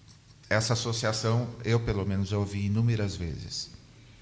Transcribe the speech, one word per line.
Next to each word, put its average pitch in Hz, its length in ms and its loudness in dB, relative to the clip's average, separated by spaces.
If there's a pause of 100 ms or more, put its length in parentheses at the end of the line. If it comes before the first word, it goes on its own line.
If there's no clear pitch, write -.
(500)
essa 113 240 2
associação, 113 760 0 (160)
eu 113 160 4
pelo 107 260 0
menos 98 220 0
já 104 100 0
ouvi 101 280 -2
inúmeras 104 500 2
vezes. 82 540 -8 (520)